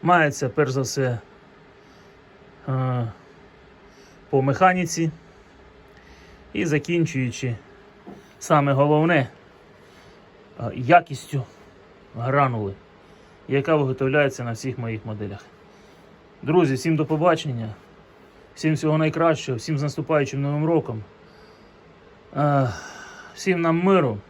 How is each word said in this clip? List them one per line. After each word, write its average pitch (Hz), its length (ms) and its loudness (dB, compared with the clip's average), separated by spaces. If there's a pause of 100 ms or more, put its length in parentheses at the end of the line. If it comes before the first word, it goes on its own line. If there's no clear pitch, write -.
Мається, 160 460 2
перш 131 220 0
за 135 100 -2
все, 127 380 -2 (1500)
е, 127 440 -2 (1160)
по 135 120 2
механіці 165 680 2 (1400)
і - 140 -4
закінчуючи, 135 880 -2 (840)
саме 143 340 2
головне, 151 560 4 (1300)
е, 113 140 -6
якістю 135 680 2 (760)
гранули, 120 580 0 (760)
яка 139 280 2
виготовляється 135 680 0
на 117 80 -4
всіх 127 260 -8
моїх 113 280 -8
моделях. 104 380 -10 (960)
Друзі, 156 320 2
всім 160 220 0
до 151 100 0
побачення, 151 680 0 (800)
всім 156 200 0
всього 156 240 0
найкращого, 156 600 0
всім 151 200 -4
з 139 40 -2
наступаючим 143 600 -2
Новим 147 220 -2
роком, 139 380 -2 (1300)
е, 139 320 2 (680)
всім 180 260 0
нам 165 220 2
миру. 160 360 4 (120)